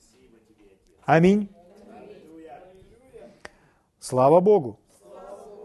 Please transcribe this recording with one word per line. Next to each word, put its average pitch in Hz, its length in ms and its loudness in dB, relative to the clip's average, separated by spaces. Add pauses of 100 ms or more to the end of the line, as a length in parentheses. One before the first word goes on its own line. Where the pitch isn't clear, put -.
(1040)
Аминь. 185 440 0 (2500)
Слава 139 420 0
Богу. 180 380 -2 (840)